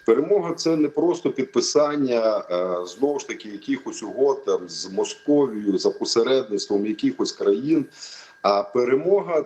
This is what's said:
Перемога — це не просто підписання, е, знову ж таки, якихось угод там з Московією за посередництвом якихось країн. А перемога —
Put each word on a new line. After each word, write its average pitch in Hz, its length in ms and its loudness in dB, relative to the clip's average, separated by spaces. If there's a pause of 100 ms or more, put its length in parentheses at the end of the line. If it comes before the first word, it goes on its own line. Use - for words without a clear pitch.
Перемога — 165 480 4
це 165 220 0
не 151 120 2
просто 160 440 0
підписання, 123 1160 2
е, 90 360 -2
знову 135 320 -2
ж - 100 -8
таки, 110 200 -10
якихось 113 540 -6
угод 120 420 0
там 90 240 -2
з 92 220 -12
Московією 107 880 0
за 101 120 2
посередництвом 107 960 0
якихось 110 460 -2
країн. 131 540 0 (560)
А 101 200 2
перемога — 156 840 0